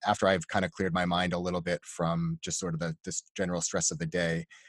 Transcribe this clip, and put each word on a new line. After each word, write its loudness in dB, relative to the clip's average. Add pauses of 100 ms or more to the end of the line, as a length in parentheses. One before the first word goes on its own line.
after 2
I've 4
kinda 0
cleared -2
my 2
mind 2
a -2
little -2
bit 0
from 0
just -4
sort -2
of -4
the, -2
this -6 (140)
general 0
stress 0
of -6
the -2
day, 0 (240)